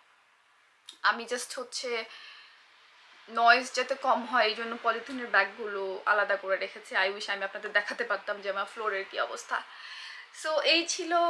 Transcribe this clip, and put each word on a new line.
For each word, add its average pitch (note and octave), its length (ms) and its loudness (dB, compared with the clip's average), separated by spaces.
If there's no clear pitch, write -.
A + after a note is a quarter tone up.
আমি A3+ 240 0
just B3 360 -6
হচ্ছে A#3+ 440 -6
নয়েজ A#3 440 6
যাতে C4 220 0
কম B3 300 2
হয়, A#3+ 200 4
এই G#3+ 100 2
জন্য A#3 280 -6
পলিথিনের A#3 440 -2
ব্যাগগুলো G3+ 800 -2
আলাদা G3+ 300 2
করে F#3+ 200 -2
রেখেছি। G3 400 -6
I F#3+ 140 2
wish G#3 220 -6
আমি G3 120 -4
আপনাদের G3+ 280 -6
দেখাতে G#3 320 0
পারতাম G#3 380 -4
যে G3+ 80 -4
আমার G3 160 -2
ফ্লোরের G#3 400 -4
কি - 140 -6
অবস্থা। - 440 -4
So, D#4 180 2
এই E4 260 4
ছিল E4+ 260 -2